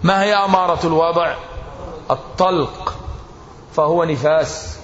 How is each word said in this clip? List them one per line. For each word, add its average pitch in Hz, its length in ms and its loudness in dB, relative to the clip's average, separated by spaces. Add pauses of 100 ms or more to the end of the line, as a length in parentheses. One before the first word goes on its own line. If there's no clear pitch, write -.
ما 196 200 4
هي 208 100 2
أمارة 185 540 2
الوضع؟ 165 480 2 (760)
الطلق، - 840 -2 (800)
فهو 165 280 2
نفاس 156 800 0